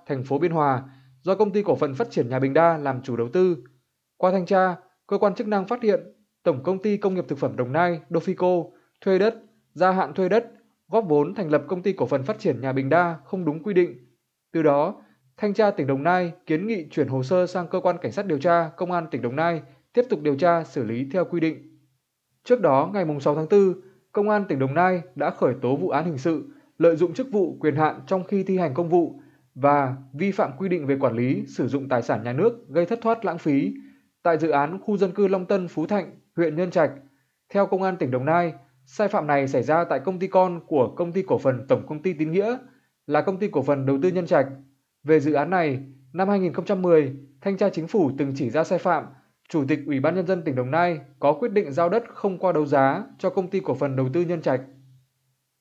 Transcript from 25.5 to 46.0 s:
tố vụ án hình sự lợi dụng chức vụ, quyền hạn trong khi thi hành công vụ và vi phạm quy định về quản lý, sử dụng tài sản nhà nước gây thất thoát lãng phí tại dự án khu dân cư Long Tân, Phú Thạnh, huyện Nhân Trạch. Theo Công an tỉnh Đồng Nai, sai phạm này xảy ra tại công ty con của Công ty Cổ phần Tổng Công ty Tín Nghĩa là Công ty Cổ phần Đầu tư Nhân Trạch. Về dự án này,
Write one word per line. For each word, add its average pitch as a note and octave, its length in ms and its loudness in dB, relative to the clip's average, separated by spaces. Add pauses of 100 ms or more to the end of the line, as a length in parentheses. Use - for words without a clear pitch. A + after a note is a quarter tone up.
tố B2 140 0
vụ F3 140 -2
án D3 160 0
hình D#3+ 120 -4
sự D3+ 300 -2 (300)
lợi E3 180 6
dụng E3 180 0
chức - 180 -6
vụ, F3 280 0
quyền D3 160 0
hạn D3 320 0
trong F#3 160 -2
khi F#3+ 200 -2
thi F#3+ 140 0
hành E3 160 0
công F3 160 -2
vụ E3+ 300 2 (360)
và C#3 400 2 (180)
vi F#3 180 -2
phạm F3+ 260 0
quy F#3+ 120 -4
định E3 180 -2
về C3+ 120 2
quản B2 160 0
lý, B2 320 0
sử C#3 200 -4
dụng C3+ 220 -4
tài B2 120 0
sản A2+ 220 -4
nhà A#2+ 100 -6
nước G#3 360 -2
gây D#3+ 160 0
thất A3+ 160 -4
thoát A3+ 240 -2
lãng E3+ 120 -4
phí D#3 360 0 (500)
tại E3+ 140 4
dự D#3 120 0
án D3 320 0
khu G#3 160 -2
dân F#3 140 0
cư G3+ 160 0
Long F#3 180 0
Tân, F#3 220 -2
Phú D#3 200 -4
Thạnh, G3+ 240 -4 (240)
huyện D#3+ 200 0
Nhân F3 160 -2
Trạch. D#3 200 2 (600)
Theo G3 140 2
Công F#3+ 160 0
an F#3 140 -2
tỉnh D3 140 -2
Đồng B2+ 140 -2
Nai, E3 280 2 (320)
sai - 220 -2
phạm E3 200 -2
này C#3 200 2
xảy C3+ 160 0
ra D#3 200 2
tại D#3 160 -2
công F#3 200 -4
ty F#3 80 -4
con F#3 400 2
của B2+ 280 2
Công F3 160 -4
ty F#3 100 -2
Cổ D#3+ 160 0
phần A#2+ 300 0
Tổng F3 200 0
Công D3+ 140 -10
ty F#3+ 120 -2
Tín D#3 180 -2
Nghĩa G3+ 260 0 (500)
là D3 140 2
Công F#3+ 160 -2
ty G3+ 100 -2
Cổ D3+ 140 -2
phần C3+ 240 0
Đầu C3+ 160 2
tư F#3 80 2
Nhân F3 160 -2
Trạch. D3 220 2 (560)
Về D#3 160 4
dự D3 140 0
án D3 160 0
này, D#3 300 0 (340)